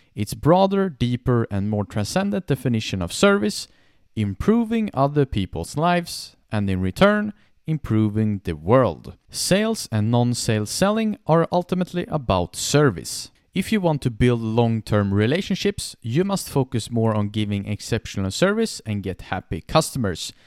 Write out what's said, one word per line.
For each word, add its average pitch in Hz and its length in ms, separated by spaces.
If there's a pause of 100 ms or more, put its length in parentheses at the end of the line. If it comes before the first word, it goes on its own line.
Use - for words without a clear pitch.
(140)
It's 104 220
broader, 190 520
deeper, 123 640
and 101 220
more 104 140
transcendent 190 600
definition 117 560
of 85 100
service, 202 560 (480)
improving 214 800
other 143 320
people's - 520
lives, 175 580 (160)
and 101 180
in 92 120
return, 208 520 (320)
improving 107 800
the 85 120
world. 82 640 (140)
Sales 214 600
and 110 200
non-sales 120 580
selling 214 560
are 160 260
ultimately 180 580
about 101 460
service. - 760 (240)
If 190 160
you 220 80
want 160 220
to 131 100
build 120 300
long-term 110 720
relationships, 170 880
you 139 240
must 202 240
focus 127 420
more 113 240
on 101 140
giving 104 360
exceptional 101 640
service 214 560
and 101 160
get 90 300
happy 92 300
customers. 117 720 (140)